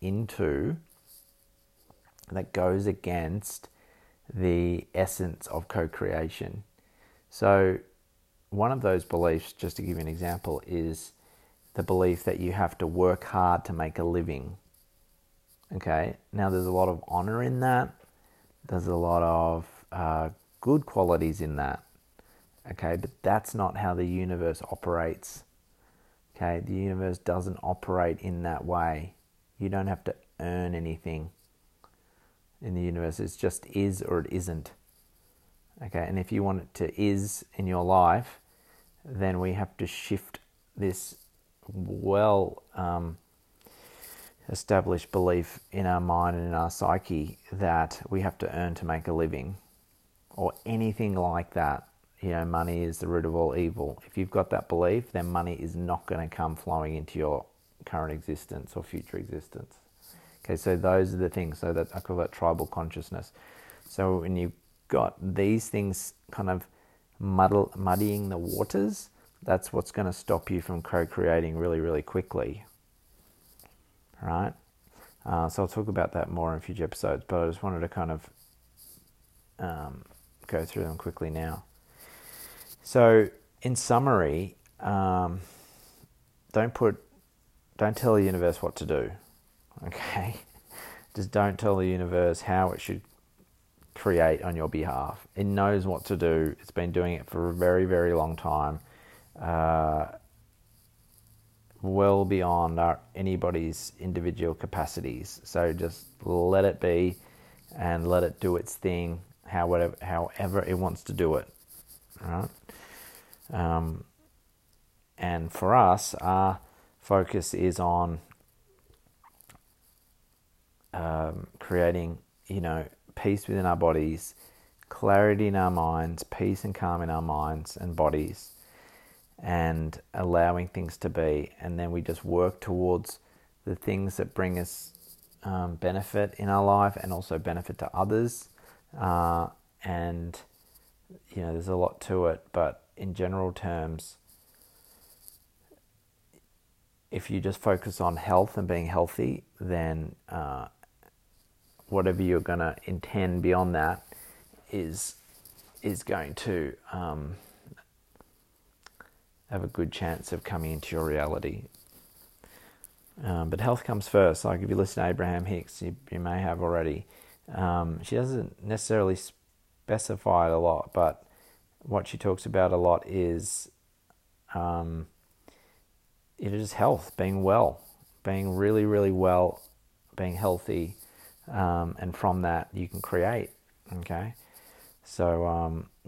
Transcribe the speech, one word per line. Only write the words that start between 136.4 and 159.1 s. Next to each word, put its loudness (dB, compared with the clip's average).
our 4
life 6
and -8
also -4
benefit -6
to -8
others. 0
Uh, 2
and, -6
you -6
know, -2
there's -4
a 0
lot 0
to 2
it, 0
but 0
in -6
general -2
terms, -6
if 2
you 2
just 0
focus 2
on 2
health 4
and 0
being 0
healthy, 0
then, -2
uh, -6
whatever 2
you're 4
gonna -2
intend -2
beyond 4
that 0
is, -6
is -4
going -4
to, -4
um, -6